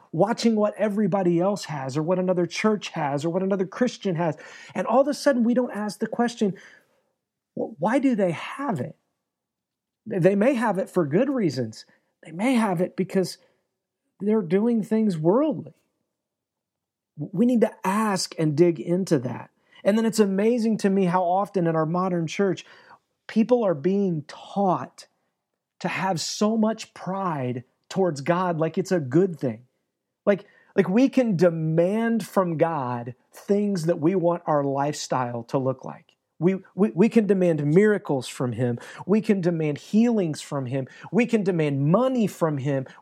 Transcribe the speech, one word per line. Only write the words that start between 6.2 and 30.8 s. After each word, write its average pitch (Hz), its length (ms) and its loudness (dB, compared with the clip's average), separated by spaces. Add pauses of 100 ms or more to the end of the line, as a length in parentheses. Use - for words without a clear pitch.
"Wh-, - 260 -8
why 220 180 0
do 254 160 0
they 190 180 2
have 233 480 -6
it?" - 160 -10 (1120)
They 196 280 2
may 233 200 2
have 220 240 0
it 185 100 -4
for 175 180 0
good 196 220 0
reasons. 135 560 -4 (400)
They 160 80 -20
may 226 220 0
have 202 260 0
it 180 160 -4
because 185 400 -2 (800)
they're 214 240 0
doing 208 400 2
things 220 360 0
worldly. 196 560 0 (1400)
We 175 280 -2
need 240 160 2
to - 120 2 (120)
ask 202 540 -2
and 156 180 0
dig 170 240 4
into 175 400 0
that. 123 300 -8 (340)
And 208 120 2
then 226 100 2
it's 220 120 -2
amazing 220 600 0
to 202 120 0
me 196 140 2
how 185 180 2
often 185 440 0
in 160 100 0
our 160 100 0
modern 175 400 -2
church, 196 380 -2 (640)
people 233 340 2
are 185 120 2
being 180 520 -2
taught - 800 -4 (720)
to - 80 -4
have 180 300 -4
so 214 380 -2
much 220 380 -2
pride 156 680 -6 (280)
towards 175 320 0
God, 170 360 0
like 160 200 -2
it's 185 140 -2
a 175 80 2
good 160 380 2
thing. 120 260 -6 (600)
Like, 202 220 2 (280)
like 190 140 4